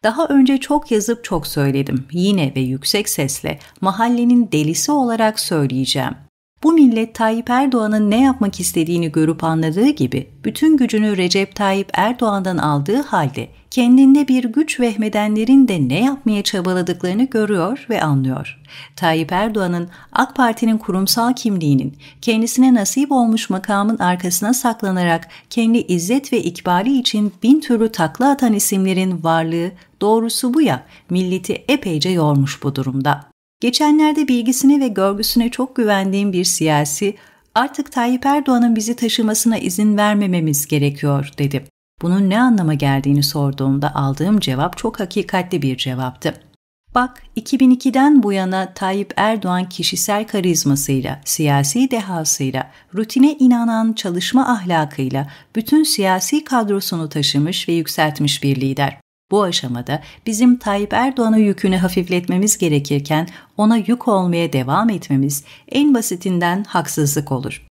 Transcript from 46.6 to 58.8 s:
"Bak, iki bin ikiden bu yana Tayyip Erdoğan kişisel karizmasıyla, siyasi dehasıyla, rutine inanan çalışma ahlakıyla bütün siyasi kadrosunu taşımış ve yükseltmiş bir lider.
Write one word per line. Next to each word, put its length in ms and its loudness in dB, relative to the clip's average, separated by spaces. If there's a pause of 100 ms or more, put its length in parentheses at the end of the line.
"Bak, 280 -4 (120)
iki 240 -4
bin 120 6
ikiden 520 4
bu 100 -2
yana 400 -4
Tayyip 440 -4
Erdoğan 520 0
kişisel 580 -4
karizmasıyla, 960 -2
siyasi 640 0
dehasıyla, 800 -4 (240)
rutine 380 2
inanan 600 2
çalışma 560 -2
ahlakıyla 800 -2 (280)
bütün 280 2
siyasi 600 0
kadrosunu 680 -2
taşımış 600 -2
ve 40 0
yükseltmiş 720 -2
bir 180 0
lider. 360 -2 (340)